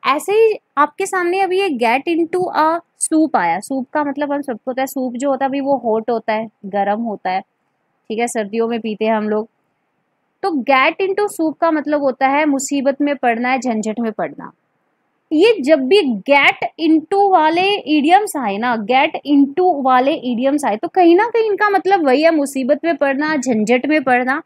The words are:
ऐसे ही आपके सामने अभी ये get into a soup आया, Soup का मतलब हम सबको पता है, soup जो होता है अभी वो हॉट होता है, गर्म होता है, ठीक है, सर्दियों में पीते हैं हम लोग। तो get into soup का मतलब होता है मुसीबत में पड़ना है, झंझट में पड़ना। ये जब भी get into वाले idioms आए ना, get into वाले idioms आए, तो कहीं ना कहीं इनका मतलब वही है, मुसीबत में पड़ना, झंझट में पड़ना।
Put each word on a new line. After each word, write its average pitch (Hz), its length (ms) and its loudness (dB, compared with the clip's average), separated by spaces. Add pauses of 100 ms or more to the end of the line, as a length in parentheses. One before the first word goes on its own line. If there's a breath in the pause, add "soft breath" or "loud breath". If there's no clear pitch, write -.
ऐसे 294 300 -2
ही 440 260 2 (200)
आपके 294 280 -2
सामने 370 340 -2
अभी 370 200 0
ये 392 80 0 (100)
get 240 300 0
into 339 320 -2 (160)
a 302 100 2 (360)
soup 311 340 0
आया, 170 240 0
Soup 262 320 -6
का 302 120 -2
मतलब 285 280 -4
हम 285 100 -4
सबको 247 280 -8
पता 254 120 -4
है, 277 40 -2
soup 254 260 -6
जो 254 180 -4
होता 269 140 -2
है 269 40 0
अभी 277 120 -4
वो 277 240 0
हॉट 220 260 -2
होता 226 220 -2
है, 220 140 -4 (200)
गर्म 202 340 -2
होता 202 300 -6
है, 190 100 -2
ठीक - 800 -14
है, 233 100 0
सर्दियों 226 400 -2
में 233 120 -2
पीते 214 240 -6
हैं 220 100 2
हम 214 140 -2
लोग। 214 200 -2 (960)
तो - 80 -2 (140)
get 277 360 2
into 392 300 -2
soup 320 300 -4
का 330 100 2
मतलब 294 320 -2
होता 262 260 -2
है 285 180 2
मुसीबत 277 540 -2
में 285 160 0
पड़ना 247 320 -2
है, 262 100 0
झंझट 220 420 -4
में 226 120 -2
पड़ना। 143 380 -8 (800)
ये 359 220 4 (100)
जब 285 260 4
भी 403 120 6 (280)
get 285 340 4 (180)
into 320 400 2 (120)
वाले 330 340 2 (300)
idioms 349 400 2
आए 214 220 -4
ना, 240 160 -2 (100)
get 262 340 2 (100)
into 285 440 4 (120)
वाले 262 280 4
idioms 262 520 -2
आए, 214 120 0
तो 339 120 -6
कहीं 349 280 6
ना 440 120 2
कहीं 440 220 0
इनका 403 200 0
मतलब 370 360 2
वही 269 160 2
है, 330 120 4
मुसीबत 277 500 -2
में 330 120 0
पड़ना, 285 400 -2
झंझट 247 500 0
में 302 160 2
पड़ना। 254 440 0